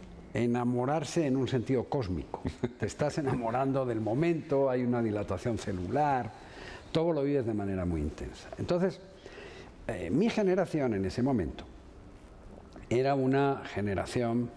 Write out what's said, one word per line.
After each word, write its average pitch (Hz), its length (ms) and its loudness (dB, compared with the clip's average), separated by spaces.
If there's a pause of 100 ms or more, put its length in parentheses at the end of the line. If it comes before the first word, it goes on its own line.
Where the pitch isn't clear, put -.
(340)
enamorarse 123 920 2
en 131 100 4
un 131 100 2
sentido 120 360 2
cósmico. 90 580 -2 (380)
Te 107 80 -2
estás 147 320 -2
enamorando 135 680 0
del 113 160 0
momento, 139 680 2
hay 127 140 2
una 120 180 2
dilatación 104 580 0
celular, 110 720 0 (600)
todo 165 220 2
lo 143 100 0
vives 139 220 2
de 113 80 0
manera 98 320 0
muy 82 160 0
intensa. - 560 -8
Entonces, 262 420 2 (880)
eh, 87 220 -4
mi 170 200 4
generación 175 680 2
en 95 100 2
ese 92 160 0
momento 120 420 0 (1300)
era 131 240 4
una 135 520 4
generación 117 920 0